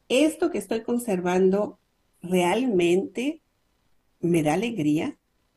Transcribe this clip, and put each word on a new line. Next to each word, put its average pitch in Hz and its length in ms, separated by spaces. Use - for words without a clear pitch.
esto 311 420
que 220 60
estoy 220 260
conservando, 190 960
¿realmente 185 1200
me 165 240
da 147 100
alegría? 185 640